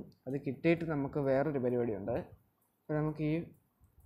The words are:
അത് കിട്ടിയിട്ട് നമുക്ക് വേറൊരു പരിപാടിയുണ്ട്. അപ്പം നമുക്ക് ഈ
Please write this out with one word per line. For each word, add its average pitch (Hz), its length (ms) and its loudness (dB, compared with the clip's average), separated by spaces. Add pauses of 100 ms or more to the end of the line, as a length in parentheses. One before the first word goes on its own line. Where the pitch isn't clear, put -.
(280)
അത് 131 100 -4 (100)
കിട്ടിയിട്ട് 165 480 2
നമുക്ക് 139 340 -2
വേറൊരു 139 380 2
പരിപാടിയുണ്ട്. 120 480 0 (680)
അപ്പം 151 180 -4
നമുക്ക് 156 320 -2
ഈ - 20 2 (720)